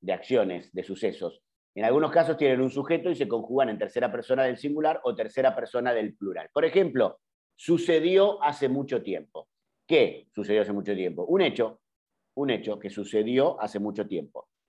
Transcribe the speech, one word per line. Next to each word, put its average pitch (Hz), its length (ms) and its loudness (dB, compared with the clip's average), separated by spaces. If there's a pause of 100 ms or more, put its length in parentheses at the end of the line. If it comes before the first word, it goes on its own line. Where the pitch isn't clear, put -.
de 92 120 -4
acciones, 92 600 -2
de 92 120 -6
sucesos. 92 580 -6 (340)
En 101 80 -4
algunos 147 280 2
casos 165 240 4
tienen 135 240 4
un 131 100 0
sujeto 165 400 -2
y 160 60 -2
se 131 100 -2
conjugan 117 420 0
en 107 100 -6
tercera 117 320 -2
persona 127 340 -2
del 127 120 -2
singular 147 480 -2
o 123 100 0
tercera 131 420 0
persona 123 360 -2
del 107 240 -2
plural. 87 360 -8
Por 151 120 2
ejemplo, 156 560 2 (360)
"Sucedió 170 840 4
hace 143 260 0
mucho 131 340 -2
tiempo". 80 460 -10 (380)
¿Qué 143 480 2
sucedió 104 280 2
hace 104 100 -2
mucho 101 220 -4
tiempo? 90 300 -4
Un 185 160 2
hecho, 117 400 0 (560)
un 139 140 -2
hecho 107 280 -4
que 98 120 -10
sucedió 110 720 0
hace 104 180 -4
mucho 101 280 -4
tiempo. - 420 -10 (200)